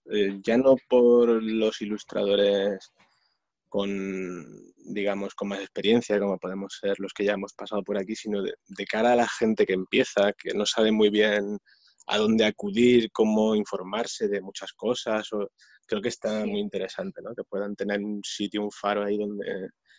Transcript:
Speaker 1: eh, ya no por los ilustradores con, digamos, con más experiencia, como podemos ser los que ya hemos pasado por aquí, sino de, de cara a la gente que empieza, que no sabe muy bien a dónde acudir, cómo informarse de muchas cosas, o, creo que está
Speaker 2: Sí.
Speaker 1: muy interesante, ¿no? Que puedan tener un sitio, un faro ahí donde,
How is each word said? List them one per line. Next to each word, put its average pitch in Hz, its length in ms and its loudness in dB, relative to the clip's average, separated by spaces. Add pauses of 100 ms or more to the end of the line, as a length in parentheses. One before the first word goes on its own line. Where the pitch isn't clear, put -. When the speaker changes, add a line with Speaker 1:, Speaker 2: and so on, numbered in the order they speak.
(120)
Speaker 1:
eh, 101 300 0
ya 117 160 2
no 135 180 8 (120)
por 120 400 8 (140)
los 110 380 0
ilustradores 101 1120 0 (760)
con, 95 760 -6 (420)
digamos, 101 480 -4
con 101 140 -6
más 98 120 -6
experiencia, 104 580 0
como 98 200 -2
podemos 95 420 -10
ser 98 180 -2
los 98 140 -8
que 104 120 -4
ya 101 80 2
hemos 101 220 -6
pasado 101 280 -6
por 104 160 -4
aquí, 98 160 -6
sino 104 280 -6
de, 92 120 -4 (120)
de 98 200 -10
cara 113 260 2
a 120 40 4
la 117 120 2
gente 107 380 0
que 95 80 -2
empieza, 101 580 0
que - 220 -8
no 101 120 -2
sabe 110 260 2
muy 107 180 6
bien 104 480 0 (480)
a - 120 0
dónde 110 260 4
acudir, 110 680 4
cómo 110 440 2
informarse 101 720 -4
de 98 120 -2
muchas 95 320 -14
cosas, 110 600 -4
o, 101 180 -6 (360)
creo 104 140 -2
que 113 80 -4
está 110 360 -4
Speaker 2:
Sí. 101 60 -2
Speaker 1:
muy 101 100 -2
interesante, 95 640 -6
¿no? 113 120 -12
Que 107 100 -10
puedan 101 300 -6
tener 101 260 -4
un 104 220 -6
sitio, 104 400 -6
un 104 80 -4
faro 104 340 -2
ahí 104 140 -2
donde, 98 500 -6 (300)